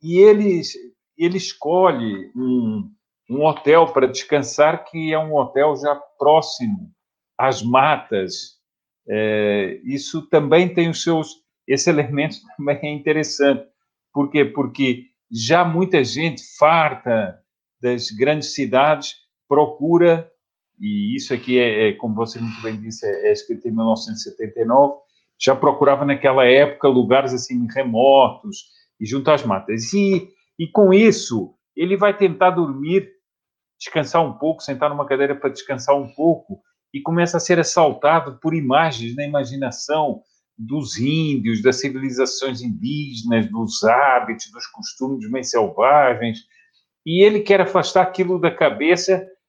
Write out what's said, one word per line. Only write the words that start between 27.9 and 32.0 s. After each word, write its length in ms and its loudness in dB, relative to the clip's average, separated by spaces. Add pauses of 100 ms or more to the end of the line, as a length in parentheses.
e 60 -6
junto 260 -2
às 120 2
matas. 480 -4
E, 380 0 (300)
e 80 -6
com 260 4
isso, 640 2 (200)
ele 220 -2
vai 180 2